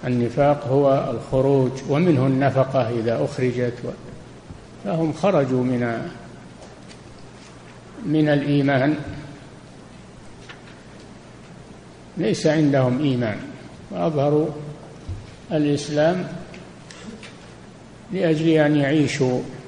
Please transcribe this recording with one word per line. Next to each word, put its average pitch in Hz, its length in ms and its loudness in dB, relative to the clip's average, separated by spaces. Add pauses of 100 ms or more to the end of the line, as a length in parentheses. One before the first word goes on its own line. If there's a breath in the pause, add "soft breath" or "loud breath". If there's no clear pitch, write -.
النفاق 131 600 2
هو 139 440 4
الخروج، 131 600 2 (180)
ومنه 143 380 4
النفقة 131 640 2
إذا 117 340 0
أخرجت 123 500 -2 (120)
و-، 127 40 -6 (920)
فهم 165 300 -2
خرجوا 139 500 2
من، 120 460 -2 (2000)
من 151 240 2
الإيمان، 143 680 2 (3250)
ليس 185 300 0
عندهم 139 520 4
إيمان، 123 380 0 (540)
وأظهروا 151 560 0 (1040)
الإسلام 151 760 0 (1800)
لأجل 165 360 2
أن 151 280 6
يعيشوا 135 680 2 (260)